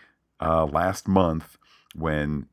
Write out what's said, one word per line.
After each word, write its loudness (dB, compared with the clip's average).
uh, 2
last -2
month 2
when -2